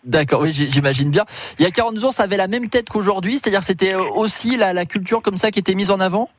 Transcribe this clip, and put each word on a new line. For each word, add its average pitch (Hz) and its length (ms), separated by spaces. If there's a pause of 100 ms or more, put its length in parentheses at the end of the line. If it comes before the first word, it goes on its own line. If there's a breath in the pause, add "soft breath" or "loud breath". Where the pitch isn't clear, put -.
D'accord, 139 380
oui, 156 100
j-, 143 200
j'imagine 139 380
bien. 190 160 (320 loud breath)
Il 156 60
y - 20
a 185 60
quarante-deux 226 340
ans, 269 60
ça 247 100
avait 196 160
la 190 100
même 226 220
tête 233 180
qu'aujourd'hui, 202 520
c'est-à-dire 196 220
que - 40
c'était, 190 300
euh, 190 80
aussi 220 540
la, 196 160
la 180 120
culture 214 380
comme 196 140
ça 214 120
qui 214 80
était 190 160
mise 190 160
en 196 100
avant ? 190 400